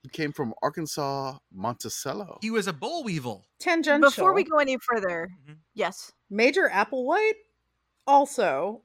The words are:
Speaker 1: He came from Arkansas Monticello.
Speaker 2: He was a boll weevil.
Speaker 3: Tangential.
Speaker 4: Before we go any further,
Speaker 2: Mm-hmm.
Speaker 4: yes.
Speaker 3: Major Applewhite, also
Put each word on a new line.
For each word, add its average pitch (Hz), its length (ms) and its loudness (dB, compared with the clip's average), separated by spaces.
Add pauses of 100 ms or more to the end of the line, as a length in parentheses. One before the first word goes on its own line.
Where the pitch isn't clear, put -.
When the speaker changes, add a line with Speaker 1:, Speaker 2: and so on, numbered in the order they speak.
Speaker 1:
He 131 80 -20
came 147 220 -6
from 123 320 -6
Arkansas 139 760 -4 (160)
Monticello. 120 880 -8
Speaker 2:
He 214 80 -6
was 220 180 -2
a 180 60 -4
boll 277 300 -6
weevil. 127 420 -6 (140)
Speaker 3:
Tangential. 302 500 4
Speaker 4:
Before 370 240 4
we 392 100 2
go 311 140 0
any 269 200 2
further, 185 520 -4 (140)
Speaker 2:
Mm-hmm. 151 100 -20 (220)
Speaker 4:
yes. 190 360 -6 (200)
Speaker 3:
Major 262 420 4
Applewhite, 277 600 0 (760)
also 214 760 2